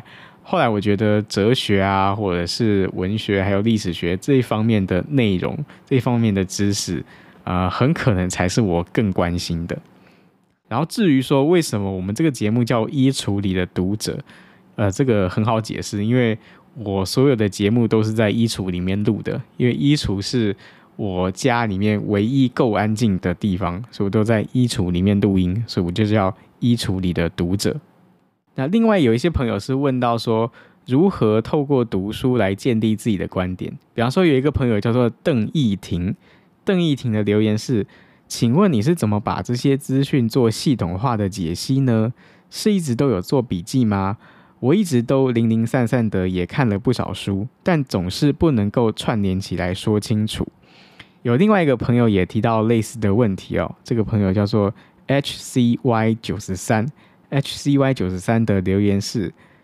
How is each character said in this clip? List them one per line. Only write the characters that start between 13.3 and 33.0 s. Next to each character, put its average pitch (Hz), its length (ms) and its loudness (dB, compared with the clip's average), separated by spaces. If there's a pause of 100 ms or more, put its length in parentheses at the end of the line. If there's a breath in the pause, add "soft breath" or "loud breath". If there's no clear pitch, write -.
里 98 100 0
的 92 140 0
读 92 300 -2
者， - 220 -6 (580 loud breath)
呃， 104 140 0
这 113 140 0
个 104 240 2
很 107 160 0
好 113 160 2
解 - 220 -6
释， 101 220 -4
因 117 100 0
为 117 240 2 (360 loud breath)
我 98 300 -2
所 135 240 2
有 139 60 4
的 107 140 2
节 98 200 0
目 113 200 2
都 110 140 2
是 110 100 -2
在 110 180 2
衣 117 160 2
橱 98 240 -4
里 87 80 -2
面 95 240 -2
录 104 200 0
的， - 180 -6 (160)
因 127 100 0
为 120 60 2
衣 147 240 2
橱 101 240 -4
是 107 340 -2 (420 loud breath)
我 92 340 -2
家 120 340 0
里 98 140 -2
面 104 300 0
唯 101 160 2
一 131 240 2
够 123 240 0
安 104 220 0
静 107 240 0
的 92 140 -2
地 95 240 -2
方， 87 340 -4
所 - 140 -6
以 - 0 -
我 98 60 -2
都 107 120 2
在 107 300 2
衣 127 140 2
橱 90 260 -2
里 87 80 0
面 101 200 4
录 98 180 4
音， 92 280 0
所 - 160 -2
以 87 40 -2
我 85 40 -4
就 104 140 0
叫 104 300 2 (260 soft breath)
衣 120 160 2
橱 95 240 -4
里 92 120 0
的 85 180 0
读 90 260 -2
者。 - 180 -2 (840)
那 135 100 -4
另 226 200 2
外 208 120 4
有 120 160 4
一 120 40 2
些 170 120 0
朋 139 160 0
友 104 120 -2
是 131 160 -4
问 135 240 0
到 120 200 0
说， 113 340 0 (340 loud breath)
如 147 220 4
何 110 320 2
透 147 240 0
过 135 180 2
读 101 300 -4
书 127 240 0
来 98 180 0
建 113 240 -2
立 110 160 2
自 104 140 -4